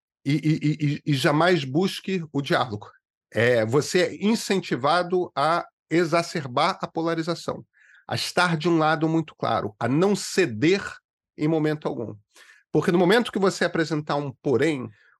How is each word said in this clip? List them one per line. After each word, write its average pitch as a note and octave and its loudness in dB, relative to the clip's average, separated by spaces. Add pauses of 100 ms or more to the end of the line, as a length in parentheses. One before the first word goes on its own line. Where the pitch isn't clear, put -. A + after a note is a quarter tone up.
(260)
e, C#3 0
e, D#3 0 (200)
e, D#3 -2
e - 2
jamais D#3 2
busque F#3 -2
o C#3 -4
diálogo. B2+ -4 (420)
É, A#2 2
você C#3+ 0
é F3 -2
incentivado F3 0
a D#3 0 (240)
exacerbar D#3+ 0
a E3+ -6
polarização, E3 -4 (420)
a - -4
estar E3+ 0
de D#3+ 0
um E3+ 4
lado D#3 2
muito D#3+ -2
claro, A2+ -2
a A#2+ -2
não F3 2
ceder F3 0 (560)
em D3+ -2
momento D3+ 0
algum. A#2 -8 (560)
Porque D#3 2
no E3+ 4
momento G3 4
que A3+ -2
você F#3+ 2
apresentar D#3 -2
um C#3+ -4 (100)
porém, C3 0 (300)